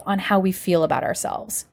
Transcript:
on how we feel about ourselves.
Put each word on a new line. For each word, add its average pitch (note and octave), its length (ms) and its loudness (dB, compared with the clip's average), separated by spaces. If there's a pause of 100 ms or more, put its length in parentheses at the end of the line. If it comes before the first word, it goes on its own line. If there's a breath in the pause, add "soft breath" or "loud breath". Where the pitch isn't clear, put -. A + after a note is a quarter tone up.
on G3 140 0
how G3 180 2
we F#3+ 140 2
feel F3 300 2
about D#3 220 0
ourselves. - 680 -6